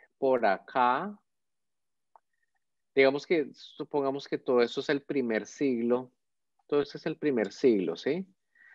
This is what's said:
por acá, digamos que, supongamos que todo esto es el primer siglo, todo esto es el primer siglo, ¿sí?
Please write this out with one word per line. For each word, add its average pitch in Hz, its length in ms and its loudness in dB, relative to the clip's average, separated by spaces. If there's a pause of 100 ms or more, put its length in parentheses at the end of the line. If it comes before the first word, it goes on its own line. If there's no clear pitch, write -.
(180)
por 127 280 2
acá, 127 720 0 (1800)
digamos 135 320 4
que, 151 280 0
supongamos 139 720 -6
que - 100 -4
todo 123 240 2
esto 120 200 0
es - 80 -4
el 143 120 0
primer 117 460 -2
siglo, 123 640 -2 (560)
todo 147 140 0
esto 143 180 -8
es - 80 -8
el 156 100 -6
primer 120 340 0
siglo, 98 440 2
¿sí? 170 320 -6 (480)